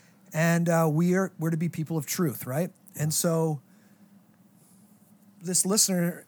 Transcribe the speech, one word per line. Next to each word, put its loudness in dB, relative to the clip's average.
And, 2
uh, 4
we 2
are, 0
we're -2
to 0
be -2
people -4
of -4
truth, -2
right? -4
And -2
so 0
this -2
listener 0